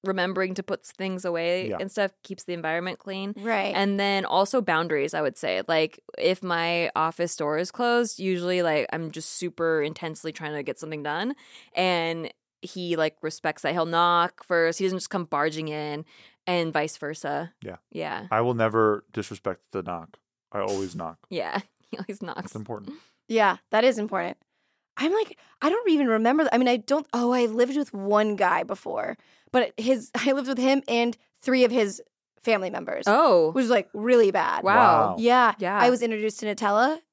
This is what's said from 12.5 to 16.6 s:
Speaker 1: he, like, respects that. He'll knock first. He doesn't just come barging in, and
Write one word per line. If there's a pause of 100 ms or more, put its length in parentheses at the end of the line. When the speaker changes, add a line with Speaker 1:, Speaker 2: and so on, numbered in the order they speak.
Speaker 1:
he,
like,
respects
that.
He'll
knock
first.
He
doesn't
just
come
barging
in, (420)
and